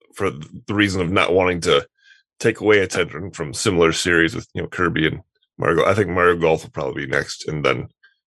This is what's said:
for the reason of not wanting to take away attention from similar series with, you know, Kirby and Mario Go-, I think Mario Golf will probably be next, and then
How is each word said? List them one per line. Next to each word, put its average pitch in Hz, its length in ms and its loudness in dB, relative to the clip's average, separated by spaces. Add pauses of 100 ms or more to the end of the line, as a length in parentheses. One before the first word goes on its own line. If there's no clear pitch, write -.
(160)
for 98 140 -2
the 76 440 -10
reason 98 280 2
of 85 100 -2
not 95 220 2
wanting 90 280 2
to 76 260 2 (520)
take 117 200 0
away 104 200 4
attention 90 520 -4
from 76 220 -10
similar 85 400 2
series 82 420 2
with, 85 180 -10
you 87 80 -6
know, 85 60 -8
Kirby 87 400 -2
and - 140 -4 (360)
Mario - 200 0
Go-, 71 120 2
I 98 40 2
think 98 160 0
Mario 87 260 2
Golf 80 280 0
will - 80 -20
probably 73 340 -6
be 65 60 -8
next, - 360 -6
and 76 160 -6
then 64 240 -2 (420)